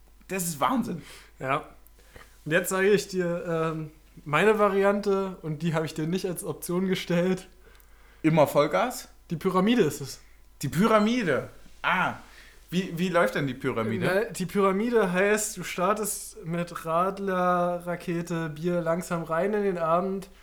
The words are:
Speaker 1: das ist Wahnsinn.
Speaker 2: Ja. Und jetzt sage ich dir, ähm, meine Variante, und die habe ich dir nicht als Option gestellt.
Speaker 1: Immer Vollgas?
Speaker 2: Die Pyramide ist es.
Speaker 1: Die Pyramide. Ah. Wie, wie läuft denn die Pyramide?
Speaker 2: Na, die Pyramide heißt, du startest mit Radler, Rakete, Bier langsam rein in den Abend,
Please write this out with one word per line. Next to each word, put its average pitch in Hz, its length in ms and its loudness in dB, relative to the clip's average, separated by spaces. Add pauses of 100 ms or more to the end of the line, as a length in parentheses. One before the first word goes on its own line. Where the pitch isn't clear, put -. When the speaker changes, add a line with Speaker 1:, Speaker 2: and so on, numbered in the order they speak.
(260)
Speaker 1:
das 185 180 -4
ist 165 140 -6
Wahnsinn. 170 440 0 (360)
Speaker 2:
Ja. 135 260 -2 (800)
Und 151 80 -4
jetzt 180 180 2
sage 190 200 2
ich 202 160 4
dir, 175 400 -4
ähm, 160 440 -2 (340)
meine 180 340 4
Variante, 196 840 2
und 156 200 -6
die 165 120 0
habe 160 120 0
ich 147 80 -8
dir 156 120 -4
nicht 185 200 -2
als 175 180 -6
Option 175 420 -4
gestellt. 180 600 0 (760)
Speaker 1:
Immer 156 240 6
Vollgas? 180 640 0 (220)
Speaker 2:
Die 170 60 -4
Pyramide 190 460 4
ist 147 180 0
es. 135 200 -12 (440)
Speaker 1:
Die 135 60 -4
Pyramide. 208 800 2 (320)
Ah. 156 320 0 (560)
Wie, 180 280 -2
wie 180 120 0
läuft 170 240 2
denn 147 120 -2
die 131 60 -2
Pyramide? 113 580 -2 (140)
Speaker 2:
Na, 220 80 -10
die 180 140 -6
Pyramide 202 680 2
heißt, 202 460 0
du 180 40 -8
startest 196 840 -4
mit 170 400 -6
Radler, 180 1000 0
Rakete, 170 640 -4
Bier 170 320 -2
langsam 165 440 -2
rein 165 280 0
in 208 100 0
den 196 140 0
Abend, 180 540 0 (120)